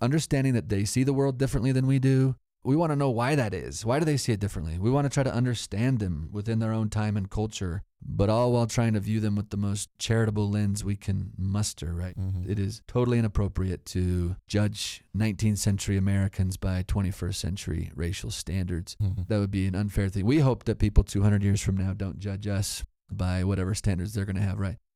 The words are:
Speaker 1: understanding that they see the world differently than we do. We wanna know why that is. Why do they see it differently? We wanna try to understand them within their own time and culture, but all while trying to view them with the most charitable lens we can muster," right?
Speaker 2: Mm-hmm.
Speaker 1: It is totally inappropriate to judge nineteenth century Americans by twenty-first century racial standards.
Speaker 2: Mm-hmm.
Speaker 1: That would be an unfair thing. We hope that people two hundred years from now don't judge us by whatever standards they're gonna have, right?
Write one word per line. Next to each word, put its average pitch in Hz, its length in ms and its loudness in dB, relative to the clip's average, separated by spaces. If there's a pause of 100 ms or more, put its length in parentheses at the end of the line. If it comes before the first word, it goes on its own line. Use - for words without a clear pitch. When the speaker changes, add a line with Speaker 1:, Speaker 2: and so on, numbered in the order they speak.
Speaker 1:
understanding 135 520 2
that 98 160 -2
they 101 160 0
see 123 180 0
the 135 100 2
world 135 240 0
differently 131 340 0
than 131 160 2
we 135 120 4
do. 131 360 4 (280)
We 131 120 2
wanna 156 220 2
know 139 120 2
why 120 260 2
that 110 180 0
is. 73 320 -6
Why 127 140 2
do 170 60 2
they 147 120 4
see 123 160 0
it 98 80 -2
differently? 85 360 -4
We 104 140 2
wanna 139 180 2
try 139 140 0
to 127 100 0
understand 120 640 0
them 82 320 -4
within 110 280 -2
their 110 140 0
own 110 160 0
time 107 260 0
and 98 140 -2
culture, 104 520 -4 (240)
but 98 240 0
all 120 220 4
while 120 160 4
trying 117 260 2
to 104 60 2
view 107 220 0
them 104 160 0
with 101 140 -4
the 104 60 -4
most 101 400 -2
charitable 107 520 2
lens 104 340 0
we 101 140 -2
can 98 400 -2
muster," 95 560 -2
right? 90 260 -6
Speaker 2:
Mm-hmm. 95 320 -2
Speaker 1:
It 101 80 0
is 101 260 -4
totally 123 320 2
inappropriate 98 680 0
to 90 480 0 (120)
judge 104 540 -2 (120)
nineteenth 107 460 0
century 101 360 0
Americans 98 600 0
by 92 260 -2
twenty-first 92 560 -2
century 85 560 -4
racial 87 360 -4
standards. 90 680 -4
Speaker 2:
Mm-hmm. 95 280 -2
Speaker 1:
That 107 100 2
would 101 120 0
be 95 140 0
an 92 100 0
unfair 98 340 0
thing. 95 160 -2
We 143 140 4
hope 131 260 2
that 110 120 0
people 104 280 4
two 101 180 0
hundred 104 180 4
years 101 200 2
from 98 160 0
now 95 160 -2
don't 98 260 -8
judge 101 280 -8
us 101 360 -4 (260)
by 92 360 0
whatever 98 280 0
standards 95 400 -2
they're 98 120 -4
gonna 98 160 -2
have, 98 180 -2
right? 98 180 -4 (180)